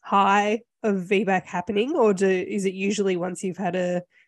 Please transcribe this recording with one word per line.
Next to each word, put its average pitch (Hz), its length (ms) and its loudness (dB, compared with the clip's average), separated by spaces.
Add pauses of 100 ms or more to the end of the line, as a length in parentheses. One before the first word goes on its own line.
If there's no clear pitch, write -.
high 202 640 2 (200)
of 196 200 0
V 196 220 0
bac 185 220 0
happening, 208 480 -2
or 220 180 4
do, 190 160 2
is 190 360 0
it 190 100 -2
usually 196 420 0
once 180 280 -6
you've 185 120 -4
had 190 200 -4
a 180 260 -2 (260)